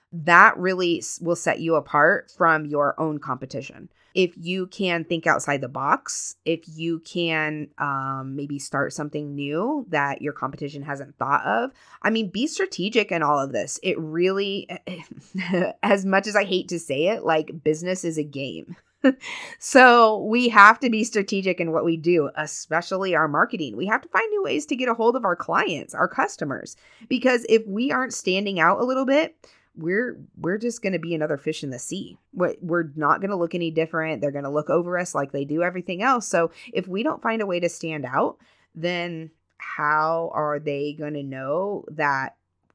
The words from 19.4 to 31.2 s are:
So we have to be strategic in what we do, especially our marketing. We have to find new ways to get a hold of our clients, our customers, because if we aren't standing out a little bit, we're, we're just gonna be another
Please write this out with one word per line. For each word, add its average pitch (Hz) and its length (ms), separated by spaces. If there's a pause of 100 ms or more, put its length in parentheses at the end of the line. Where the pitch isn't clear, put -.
So 240 640
we 240 240
have 220 320
to 262 100
be 220 140
strategic 190 560
in 165 120
what 160 120
we 165 120
do, 160 400
especially 170 800
our 156 140
marketing. 151 480
We 143 100
have 220 160
to - 60
find - 220
new 415 120
ways 294 240
to 285 100
get 254 120
a 226 60
hold 233 220
of 240 80
our 180 120
clients, - 580
our 185 140
customers, - 680 (320)
because 247 400
if 214 180
we 220 260
aren't 254 220
standing 190 460
out 170 200
a - 40
little 262 220
bit, 285 300 (400)
we're, 175 440 (160)
we're 180 220
just 226 240
gonna 190 160
be 165 160
another 156 220